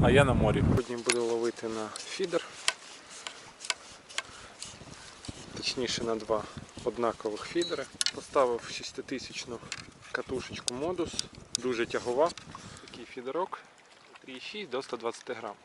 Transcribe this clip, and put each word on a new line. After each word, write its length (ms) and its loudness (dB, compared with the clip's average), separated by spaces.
а 60 10
я 140 12
на 100 6
морі. 340 8
Сьогодні 280 4
буду 280 2
ловити 440 2
на 200 -2
фідер. 560 -2
Точніше, 480 -2
на 100 2
два 280 2
однакових 640 0
фідери. 400 0
Поставив 580 4
шеститисячну 840 -8
катушечку 640 -4
Модус. 500 -2
Дуже 280 2
тягова. 440 4
Такий 180 -12
фідерок. 540 -4
Три 140 -14
і 60 -10
шість 300 -8
до 80 0
ста 180 -4
двадцяти 360 -4
грам. 220 -8